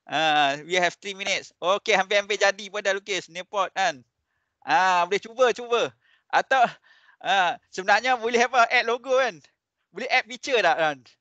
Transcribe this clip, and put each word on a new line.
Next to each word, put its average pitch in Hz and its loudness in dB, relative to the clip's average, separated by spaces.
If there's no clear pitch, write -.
Ah, 147 0
we 175 -2
have 175 2
three 190 -12
minutes. 196 -6
Okey, 196 0
hampir-hampir 202 0
jadi 196 0
pun 196 -8
dah 196 0
lukis 196 -6
near 180 -12
pot 190 -6
kan. 160 -4
Ah, 175 2
boleh 196 -2
cuba, 226 0
cuba. 233 -2
Atau, - 2
ah, 175 0
sebenarnya 220 0
boleh 240 2
apa? 254 2
Add 233 0
logo 247 -2
kan? 233 0
Boleh 226 -6
add 254 0
picture 247 -4
tak 165 4
kan? 151 -2